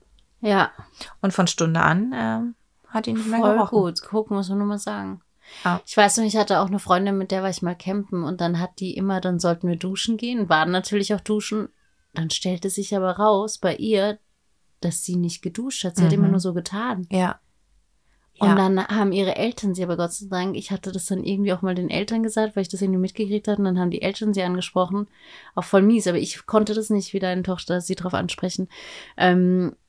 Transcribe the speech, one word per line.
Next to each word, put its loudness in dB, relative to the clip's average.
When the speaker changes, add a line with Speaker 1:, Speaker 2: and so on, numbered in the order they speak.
Speaker 1:
Ja. 2
Speaker 2:
Und 2
von 2
Stunde 0
an, 2
ähm, -4
hat -4
ihn -2
nicht -4
mehr 0
Speaker 1:
Voll 4
Speaker 2:
gerochen. 2
Speaker 1:
gut, 2
guck, -2
muss -2
man -2
nur 0
mal -2
sagen. -8
Speaker 2:
Ja. 0
Speaker 1:
Ich -14
weiß 6
noch, 2
ich 0
hatte 4
auch 2
eine -2
Freundin, 2
mit -4
der -2
war -2
ich -8
mal -2
campen -4
und -4
dann 0
hat -6
die -6
immer, -2
dann 0
sollten 0
wir 0
duschen -4
gehen, -2
waren 4
natürlich 0
auch 0
duschen. -2
Dann -4
stellte -2
sich -4
aber 0
raus 2
bei 0
ihr, 0
dass -2
sie -2
nicht -2
geduscht -6
hat. -4
Sie 2
hat 6
Speaker 2:
Mhm. 4
Speaker 1:
immer 6
nur 4
so -2
getan. -6
Speaker 2:
Ja. 0
Speaker 1:
Und 4
Speaker 2:
Ja. 8
Speaker 1:
dann 4
haben 2
ihre 0
Eltern -2
sie -4
aber -2
Gott -2
sei -12
Dank, -2
ich -10
hatte -6
das -6
dann -2
irgendwie 0
auch -2
mal 0
den -2
Eltern -2
gesagt, -2
weil 2
ich -8
das -8
irgendwie 0
mitgekriegt -2
hatte, 0
und 2
dann 2
haben 2
die -4
Eltern -2
sie 0
angesprochen, -2
auch -4
voll 4
mies, 6
aber 2
ich -6
konnte 2
das -2
nicht, 0
wie -2
deine 0
Tochter -2
sie -4
drauf -4
ansprechen. -4
Ähm, 4